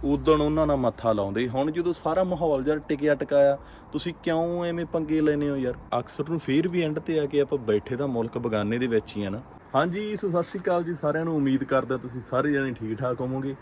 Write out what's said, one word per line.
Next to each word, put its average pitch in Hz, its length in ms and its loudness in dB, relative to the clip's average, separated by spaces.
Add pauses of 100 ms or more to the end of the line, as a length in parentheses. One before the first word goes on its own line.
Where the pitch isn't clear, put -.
ਉਦਣ 147 380 4
ਉਹਨਾਂ 151 260 2
ਨਾਲ 143 100 2
ਮੱਥਾ 117 360 0
ਲਾਉਂਦੇ। 104 340 0
ਹੁਣ 135 240 -2
ਜਦੋਂ 170 220 -2
ਸਾਰਾ 170 300 0
ਮਾਹੌਲ 160 400 0
ਜਿਹਾ 151 120 0
ਟਿਕਿਆ 147 400 0
ਟਕਾਇਆ, 139 420 4 (340)
ਤੁਸੀਂ 160 220 -4 (100)
ਕਿਉਂ 170 420 0
ਐਵੇਂ 170 200 -2
ਪੰਗੇ 160 360 0
ਲੈਨੇ 147 280 2
ਹੋ 139 60 0
ਯਾਰ? 123 440 -2
ਅਕਸਰ 143 300 -6
ਨੂੰ 165 100 -2
ਫੇਰ 156 280 2
ਵੀ 175 140 0
ਐਂਡ 151 180 0
ਤੇ 160 200 0
ਆ 147 60 0
ਕੇ 143 160 2
ਆਪਾਂ 139 160 0
ਬੈਠੇ 110 380 0
ਤਾਂ 139 120 -2
ਮੁਲਕ 117 300 -2
ਬਗਾਨੇ 110 400 0
ਦੇ 127 100 0
ਵਿੱਚ 110 300 0
ਹੀ 104 60 -4
ਆ 98 60 -4
ਨਾ। 110 120 -6 (340)
ਹਾਂਜੀ, 190 400 0
ਸੋ 202 140 -4
ਸਤਿ 170 140 0
ਸ਼੍ਰੀ - 160 -8
ਅਕਾਲ 175 240 0
ਜੀ 170 100 -4
ਸਾਰਿਆਂ 156 320 -2
ਨੂੰ। 165 100 -2
ਉਮੀਦ 135 280 2
ਕਰਦਾ 131 340 0
ਤੁਸੀਂ 123 240 -8
ਸਾਰੇ 135 300 0
ਜਣੇ 135 200 0
ਠੀਕ 110 260 -6
ਠਾਕ 127 240 -4
ਹੋਵੋਗੇ। 135 400 -4